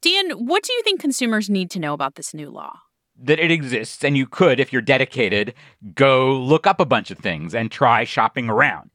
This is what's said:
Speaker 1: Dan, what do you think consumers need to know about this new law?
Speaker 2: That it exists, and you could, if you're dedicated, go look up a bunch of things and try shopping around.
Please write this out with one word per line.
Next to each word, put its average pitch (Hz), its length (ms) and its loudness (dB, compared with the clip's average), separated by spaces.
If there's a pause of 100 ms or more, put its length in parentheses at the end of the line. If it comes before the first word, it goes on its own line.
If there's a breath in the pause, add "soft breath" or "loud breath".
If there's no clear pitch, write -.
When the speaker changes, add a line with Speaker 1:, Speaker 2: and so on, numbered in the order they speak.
Speaker 1:
Dan, 370 300 0
what 302 320 -2
do 494 100 -6
you 494 100 -2
think 403 160 0
consumers 220 520 -2
need 185 220 -2
to 196 60 -8
know 151 140 -4
about 139 220 -6
this - 180 -14
new 151 180 -14
law? - 280 -16 (440)
Speaker 2:
That 147 160 2
it 165 120 2
exists, 127 520 -4
and 143 140 0
you 135 100 0
could, 139 320 4
if 131 140 0
you're 127 80 0
dedicated, 117 720 0 (420 soft breath)
go 131 380 4
look 135 340 2
up 196 140 2
a 175 60 4
bunch 117 240 0
of 92 80 -14
things 82 360 -6
and 113 160 -2
try 117 340 2
shopping 117 440 -2
around. 110 460 0